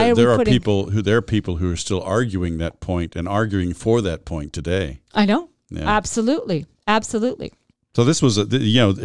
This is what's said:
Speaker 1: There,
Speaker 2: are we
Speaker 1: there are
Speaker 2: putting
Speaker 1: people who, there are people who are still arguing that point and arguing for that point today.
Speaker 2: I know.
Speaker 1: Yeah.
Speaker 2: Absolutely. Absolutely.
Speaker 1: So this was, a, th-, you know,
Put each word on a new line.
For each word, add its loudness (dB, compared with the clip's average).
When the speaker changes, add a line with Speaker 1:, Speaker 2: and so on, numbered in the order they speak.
Speaker 1:
There, 6
Speaker 2:
are 4
we 6
Speaker 1:
there 6
are 4
Speaker 2:
putting 4
Speaker 1:
people 2
who, 0
there 4
are 2
people -2
who -2
are -4
still -4
arguing -2
that -6
point -4
and -6
arguing 0
for 0
that -4
point -8
today. -4
Speaker 2:
I 2
know. -2
Speaker 1:
Yeah. -6
Speaker 2:
Absolutely. -2
Absolutely. -4
Speaker 1:
So 4
this 2
was, 2
a, 0
th-, -2
you 4
know, 4